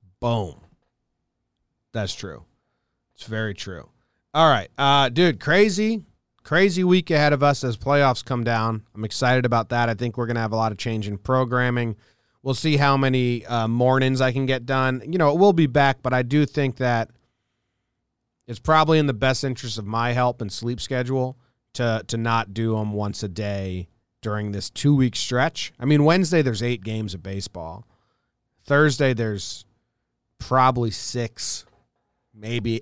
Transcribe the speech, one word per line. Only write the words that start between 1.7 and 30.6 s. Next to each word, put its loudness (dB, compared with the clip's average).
That's -6
true. -14
It's -20
very -6
true. -14
All 6
right. 2
Uh, 4
dude, 2
crazy, 2
crazy 2
week 4
ahead 4
of 2
us 2
as -2
playoffs 2
come -2
down. -2
I'm -8
excited 2
about 0
that. 0
I 0
think -6
we're -2
gonna -2
have -2
a -2
lot 0
of -12
change -4
in -6
programming. 0
We'll -4
see 0
how 4
many, 0
uh, -2
mornings 2
I 2
can -2
get -2
done. 0
You -4
know, 4
it 2
will 6
be 4
back, 2
but -2
I 2
do 2
think -2
that -2
it's -12
probably 4
in 2
the 0
best 0
interest -6
of -8
my -2
health 0
and -6
sleep -6
schedule -4
to, -2
to -6
not -2
do -2
'em -4
once -4
a -4
day -6
during -4
this -8
two-week 2
stretch. -4
I -12
mean, 4
Wednesday 4
there's -2
eight -4
games -4
of -12
baseball. -12
Thursday 2
there's -6
probably 2